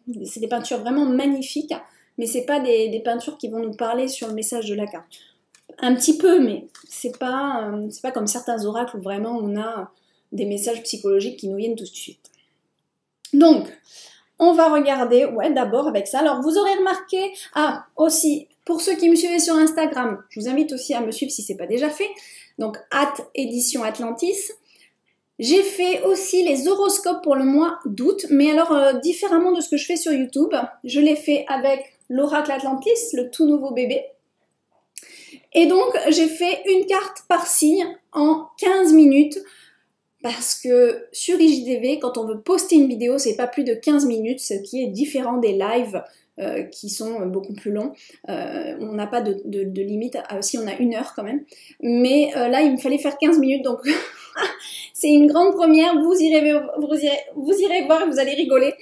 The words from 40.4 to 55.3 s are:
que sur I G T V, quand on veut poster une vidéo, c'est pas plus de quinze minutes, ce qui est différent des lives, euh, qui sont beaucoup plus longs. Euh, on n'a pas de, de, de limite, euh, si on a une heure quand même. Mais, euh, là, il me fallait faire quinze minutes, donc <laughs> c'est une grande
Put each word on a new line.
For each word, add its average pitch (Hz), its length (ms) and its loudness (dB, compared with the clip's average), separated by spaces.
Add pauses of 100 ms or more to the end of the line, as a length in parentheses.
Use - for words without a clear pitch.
que 247 560 2
sur - 280 -2
I 320 140 8
G 254 120 -2
T 247 140 -2
V, 269 200 -2
quand 247 180 -6
on 226 80 -6
veut 214 140 -8
poster 349 360 0
une 277 120 8
vidéo, 240 300 0
c'est 233 180 -2
pas 247 120 -4
plus 254 180 -4
de 240 80 -2
quinze 285 320 2
minutes, 233 340 -2
ce - 140 -4
qui 196 300 -6
est 240 40 -4
différent 247 500 -4
des 226 160 0
lives, 208 480 -2 (380)
euh, - 240 -6
qui - 260 -14
sont 220 360 -6
beaucoup 190 280 -8
plus 208 180 -8
longs. 214 220 -6 (360)
Euh, - 500 -8
on 214 140 -10
n'a 208 140 -6
pas 240 140 -4
de, 202 240 -4
de, 202 180 -6
de 196 180 -6
limite, 208 360 -6 (140)
euh, 202 100 -8
si 208 160 -4
on 220 100 -6
a 190 80 -8
une 240 180 0
heure 226 220 -8
quand 214 80 -10
même. 254 200 -6 (380)
Mais, 247 560 2
euh, 240 100 0
là, 254 140 2
il 294 120 4
me 254 40 0
fallait 277 220 -2
faire 285 180 -4
quinze 311 220 4
minutes, 269 240 2
donc 247 200 -4
<laughs> - 1120 -6
c'est - 160 0
une 294 180 8
grande 339 260 4